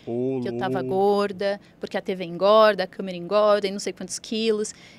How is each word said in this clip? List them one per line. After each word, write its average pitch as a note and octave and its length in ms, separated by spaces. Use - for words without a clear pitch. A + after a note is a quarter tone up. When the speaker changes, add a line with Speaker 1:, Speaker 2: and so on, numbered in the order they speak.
Speaker 1:
Ô, B2+ 360
Speaker 2:
que B2 80
eu A#2+ 80
tava F#3 240
Speaker 1:
louco. B2+ 140
Speaker 2:
gorda, G3+ 640
porque - 160
a F#3+ 60
T G3 140
V F#3 100
engorda, G3 580
a F#3+ 40
câmera F#3+ 300
engorda G3+ 500
e F#3+ 40
não G3+ 80
sei F#3+ 140
quantos F#3 260
quilos. A3 540